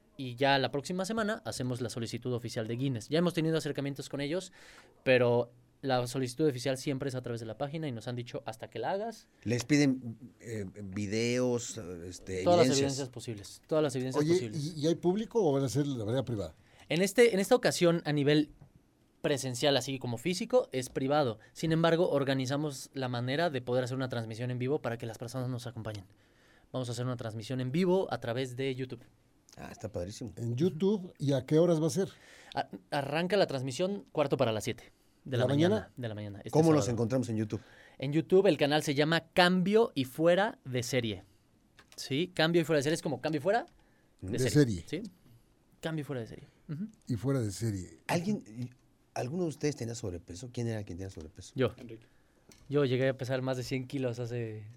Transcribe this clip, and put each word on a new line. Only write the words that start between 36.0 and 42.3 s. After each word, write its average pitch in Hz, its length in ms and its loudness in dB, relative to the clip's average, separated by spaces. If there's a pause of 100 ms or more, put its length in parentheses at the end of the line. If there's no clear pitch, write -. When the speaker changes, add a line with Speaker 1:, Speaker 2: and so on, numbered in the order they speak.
Speaker 1:
la 107 60 -8
mañana, 104 240 -10
este - 120 -12
Speaker 2:
¿Cómo 160 220 8
los 147 120 6
Speaker 1:
sábado. 123 120 2
Speaker 2:
encontramos 120 320 2
en 110 80 0
YouTube? 110 240 -2 (360)
Speaker 1:
En 139 160 -4
YouTube 180 340 6
el 156 100 6
canal 147 260 4
se 151 100 0
llama 151 280 4 (120)
Cambio 185 600 6
y 135 100 2
Fuera 175 600 2
de 123 180 -2
Serie. 113 400 -2 (720)
¿Sí? 165 380 -2